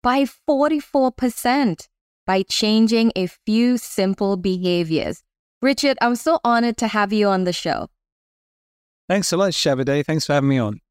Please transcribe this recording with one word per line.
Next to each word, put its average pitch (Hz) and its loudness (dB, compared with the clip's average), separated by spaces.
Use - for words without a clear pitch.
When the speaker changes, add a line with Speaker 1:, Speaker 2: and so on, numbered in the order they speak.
Speaker 1:
by 262 2
forty-four 285 0
percent 247 -2
by 190 0
changing 220 2
a 180 -2
few 233 0
simple 196 -2
behaviors. 175 -2
Richard, 269 0
I'm 240 0
so 311 0
honored 233 0
to 220 -2
have 208 0
you 208 2
on 190 2
the 180 -2
show. - -6
Speaker 2:
Thanks 190 0
so 170 0
much, 190 2
Shabade. 139 0
Thanks 160 -2
for 147 -2
having 139 2
me 135 4
on. 107 -2